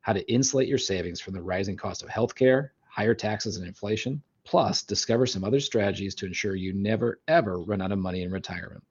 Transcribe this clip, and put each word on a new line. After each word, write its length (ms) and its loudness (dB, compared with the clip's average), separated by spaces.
how 100 0
to 180 -2
insulate 380 4
your 100 2
savings 420 -2
from 120 -10
the 100 -6
rising 340 -2
cost 260 -8
of 80 -14
healthcare, 600 4
higher 280 0
taxes, 420 -2
and 100 -8
inflation, 560 -4
plus 380 2
discover 440 2
some 160 -4
other 180 2
strategies 540 0
to 120 -8
ensure 280 -4
you 200 -4
never, 440 0
ever 320 4
run 200 -2
out 120 -2
of 60 0
money 240 -2
in 80 -4
retirement. 600 -8